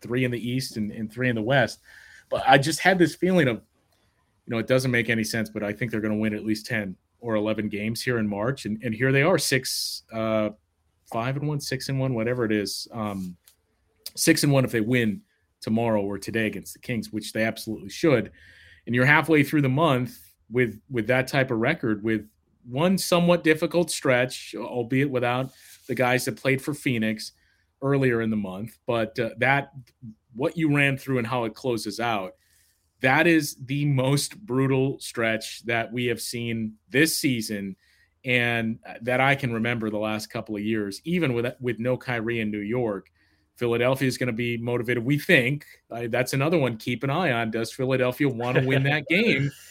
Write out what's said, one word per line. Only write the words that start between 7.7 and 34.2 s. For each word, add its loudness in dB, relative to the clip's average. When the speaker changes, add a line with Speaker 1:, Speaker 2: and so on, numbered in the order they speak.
Speaker 1:
here 0
in 0
March. -4
And, -6
and -4
here 0
they 4
are, 4
six, -2
uh, 0
five -2
and -4
one, -2
six -6
and -2
one, 0
whatever 0
it 0
is. -2
Um, -6
six 4
and 4
one 4
if -4
they 2
win 2
tomorrow 0
or -4
today -2
against -8
the -20
Kings, -6
which -8
they 0
absolutely -6
should. 2
And -2
you're 4
halfway 6
through 2
the 4
month 2
with, -2
with -2
that 2
type 0
of 0
record, 0
with -2
one 0
somewhat 4
difficult 2
stretch, 0
albeit -2
without -2
the -4
guys 2
that -6
played 0
for -6
Phoenix -2
earlier 2
in 0
the 0
month. -8
But, -2
uh, 0
that, 2
what -2
you 2
ran 4
through -2
and -2
how -2
it -4
closes -4
out, -2
that 4
is 4
the -2
most 0